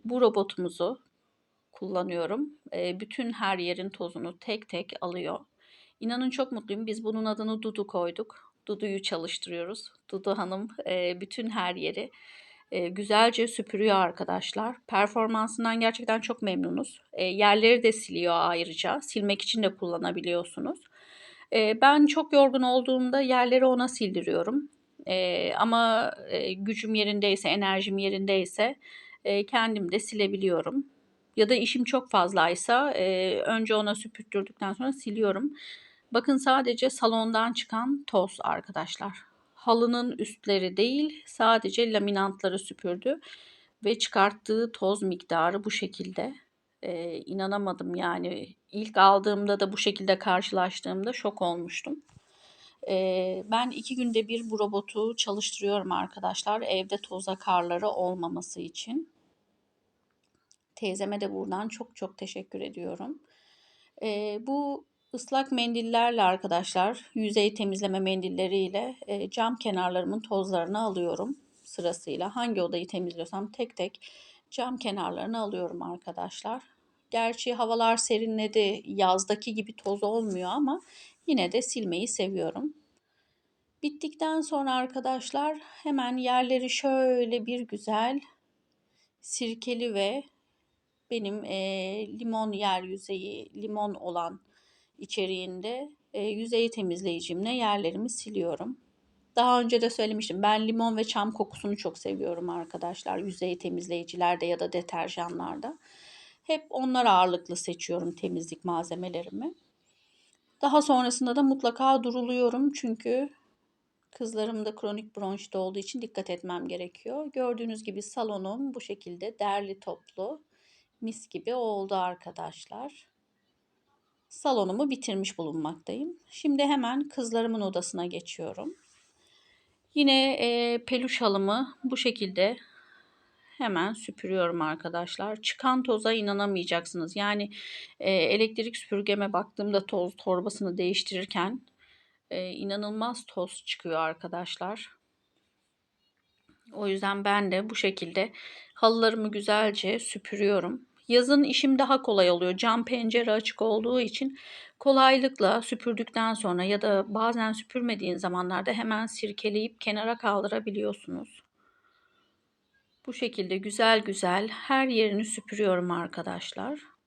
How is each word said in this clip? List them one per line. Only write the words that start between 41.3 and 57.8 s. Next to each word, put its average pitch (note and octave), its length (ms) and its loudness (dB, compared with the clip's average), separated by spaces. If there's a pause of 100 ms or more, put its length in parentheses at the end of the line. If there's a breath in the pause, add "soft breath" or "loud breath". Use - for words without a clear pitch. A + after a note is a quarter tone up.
laminantları G3 680 0
süpürdü G3 600 -4 (640 loud breath)
ve A3+ 140 0
çıkarttığı A3 760 2
toz G3+ 300 0
miktarı F3+ 600 0
bu G#3+ 60 -4
şekilde. F#3+ 640 -6 (480)
E, E3+ 360 -6
inanamadım F#3+ 760 -4
yani. F3+ 540 -4 (240)
İlk G#3+ 240 -8
aldığımda G3+ 640 6
da G3 120 2
bu G#3 60 -4
şekilde G3 400 0
karşılaştığımda F#3+ 960 0
şok G#3 300 -4
olmuştum. F3 600 -4 (840 soft breath)
E, F#3 580 0
ben A#3 240 0
iki B3 260 -8
günde A3+ 320 0
bir A3+ 220 -6
bu G#3+ 80 -2
robotu G#3 580 -2
çalıştırıyorum G3+ 760 -2
arkadaşlar. F#3+ 720 -2
Evde F#3+ 340 -2
toz G3 320 -10
akarları F3+ 600 0